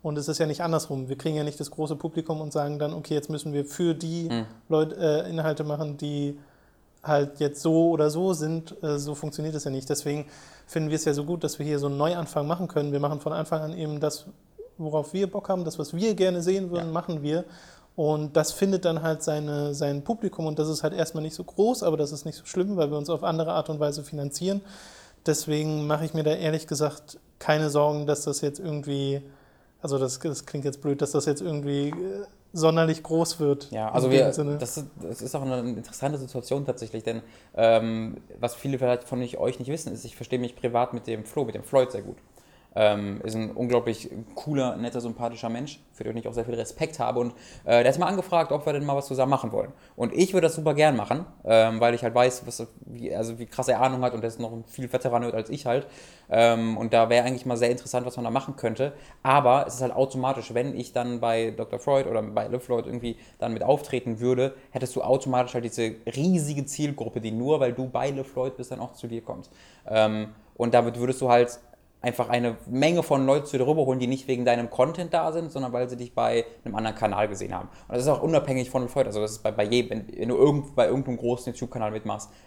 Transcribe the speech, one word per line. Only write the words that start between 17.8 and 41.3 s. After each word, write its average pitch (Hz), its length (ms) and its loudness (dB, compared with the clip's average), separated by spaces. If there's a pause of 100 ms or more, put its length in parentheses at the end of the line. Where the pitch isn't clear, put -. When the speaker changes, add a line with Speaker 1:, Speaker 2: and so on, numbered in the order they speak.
Speaker 1:
Und 151 420 0
das 156 140 2
findet 190 340 0
dann 165 160 2
halt 160 200 0
seine, 147 520 -2
sein 143 300 -2
Publikum 202 420 -4
und 151 120 -2
das 151 120 2
ist 156 120 -2
halt 160 120 0
erstmal 160 300 -2
nicht 156 100 -8
so 175 100 -10
groß, 240 380 2
aber 156 160 2
das 147 140 -2
ist 147 120 -12
nicht 156 140 -8
so - 80 -20
schlimm, 190 320 0
weil 147 120 2
wir 151 60 -2
uns 147 140 -4
auf 160 120 -2
andere 160 300 0
Art 160 160 0
und 156 120 -4
Weise 147 220 0
finanzieren. 165 600 -4 (640)
Deswegen 151 600 0
mache 151 200 0
ich 156 80 -8
mir 156 80 0
da 151 100 4
ehrlich 156 340 -2
gesagt 147 520 -4 (200)
keine 156 300 2
Sorgen, 147 380 4
dass 147 180 0
das 143 160 -4
jetzt 143 180 -2
irgendwie, 139 640 -2 (640)
also 139 160 0
das, 131 200 0
das 147 280 -6
klingt 143 180 -6
jetzt 139 160 -4
blöd, 143 220 0
dass 143 100 -2
das 147 140 2
jetzt 151 160 0
irgendwie, 143 460 -2
äh, 151 40 -4 (600)
sonderlich 160 500 4
groß 165 360 0
wird 143 320 2
Speaker 2:
Ja, 110 180 -4
Speaker 1:
in 113 60 -4
Speaker 2:
also 127 140 4
Speaker 1:
dem 127 100 6
Speaker 2:
wir, - 140 6
Speaker 1:
Sinne. 147 260 -2
Speaker 2:
das 131 200 -6
ist, 139 80 -10 (140)
das 82 220 -10
ist 135 140 -8
auch 139 60 -4
eine 127 180 -2
interessante 123 580 -6
Situation 135 460 -4
tatsächlich, 120 400 -6
denn, 113 180 -4 (320)
ähm, 113 640 4 (240)
was 120 140 -2
viele 135 240 -4
vielleicht 123 260 2
von 123 180 -4
euch - 360 -2
nicht 127 120 -8
wissen, - 220 -6
ist, - 120 -10
ich 117 120 -16
verstehe 127 220 -4
mich 123 180 -4
privat 120 380 0
mit 117 120 -8
dem 110 180 -6
Flo, 143 200 -4